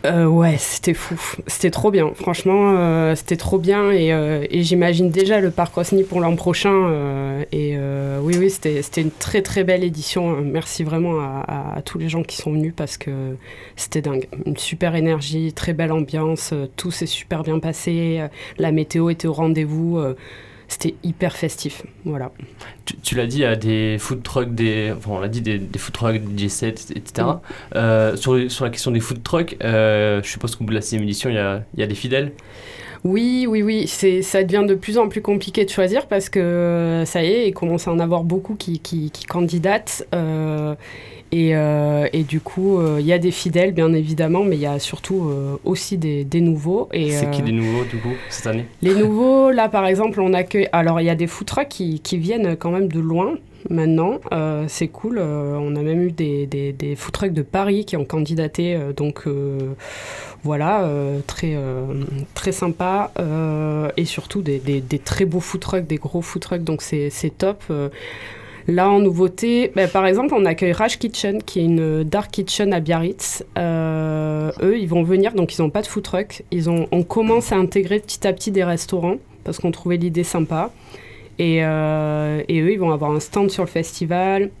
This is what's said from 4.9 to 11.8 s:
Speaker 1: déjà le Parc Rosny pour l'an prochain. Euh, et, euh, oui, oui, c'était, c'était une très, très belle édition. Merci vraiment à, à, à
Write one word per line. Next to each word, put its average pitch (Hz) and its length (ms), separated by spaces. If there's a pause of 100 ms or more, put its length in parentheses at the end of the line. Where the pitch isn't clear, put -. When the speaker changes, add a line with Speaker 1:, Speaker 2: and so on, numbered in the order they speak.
Speaker 1:
déjà 196 300
le 190 100
Parc 170 240
Rosny 190 300
pour 180 160
l'an 165 160
prochain. 185 400 (140)
Euh, 139 640
et, 147 240
euh, 139 460
oui, 170 160
oui, 196 140
c'était, 151 320
c'était - 180
une 156 80
très, - 320
très 196 220
belle 185 200
édition. 165 600
Merci 160 400
vraiment 160 380
à, 135 260
à, 143 300
à - 40